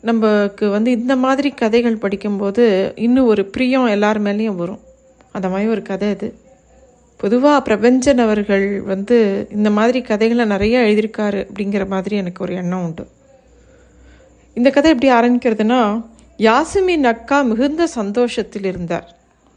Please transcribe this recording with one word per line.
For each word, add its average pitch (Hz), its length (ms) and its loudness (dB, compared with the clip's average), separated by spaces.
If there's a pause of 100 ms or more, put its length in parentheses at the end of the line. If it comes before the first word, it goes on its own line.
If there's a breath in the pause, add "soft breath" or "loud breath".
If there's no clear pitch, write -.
நமக்கு 214 680 0
வந்து 214 220 0
இந்த 247 240 0
மாதிரி 269 340 0
கதைகள் 233 480 0
படிக்கும்போது 202 960 0
இன்னும் 247 300 2
ஒரு 208 200 2
பிரியம் 254 400 0
எல்லார் 208 360 0
மேலேயும் 208 340 -2
வரும். 175 240 -8 (520)
அந்த 185 180 -6
மாதிரி 202 200 -2
ஒரு 214 120 -2
கதை 202 280 -4
இது. 202 260 -6 (880)
பொதுவா 262 360 4
பிரபஞ்சன் 247 580 2
அவர்கள் 202 640 0
வந்து 202 720 0
இந்த 208 180 0
மாதிரி 233 320 0
கதைகளை 226 440 0
நிறைய 208 340 0
எழுதியிருக்காரு 208 680 0
அப்படிங்கிற 202 400 -4
மாதிரி 196 280 -4
எனக்கு 185 280 -6
ஒரு 180 120 -6
எண்ணம் 180 280 -4
உண்டு. 165 240 -10 (1500 soft breath)
இந்த 247 160 2
கதை 285 220 4
எப்படி 262 220 4
ஆரம்பிக்கிறதுனா, 233 920 2 (320 soft breath)
யாசுமின் 311 680 2
அக்கா 240 380 0
மிகுந்த 277 460 0
சந்தோஷத்தில் 220 760 -4
இருந்தார். 180 520 -6 (420 soft breath)